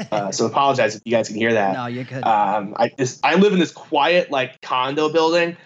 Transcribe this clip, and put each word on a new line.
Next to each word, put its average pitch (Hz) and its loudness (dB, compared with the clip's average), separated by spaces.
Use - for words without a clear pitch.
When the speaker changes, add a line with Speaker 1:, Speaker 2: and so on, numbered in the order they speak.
Speaker 1:
<laughs> - -14
Speaker 2:
Uh, 101 -2
so 113 0
apologize 123 2
if 104 -18
you 113 -8
guys 113 2
can 107 -10
hear 113 0
that. 98 2
Speaker 1:
No, 120 -6
you're 123 -8
good. 127 -10
Speaker 2:
Um, 104 0
I 120 0
just, 127 -4
I 151 2
live 202 6
in 185 2
this 151 0
quiet, 156 0
like, 131 -4
condo 139 -2
building, 170 0